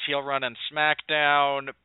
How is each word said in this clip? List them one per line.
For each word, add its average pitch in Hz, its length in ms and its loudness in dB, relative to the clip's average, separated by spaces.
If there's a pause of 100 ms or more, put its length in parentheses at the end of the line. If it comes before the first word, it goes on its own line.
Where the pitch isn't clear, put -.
heel 143 160 -2
run 135 220 -2
on 117 120 -6 (160)
SmackDown, 143 1000 2 (100)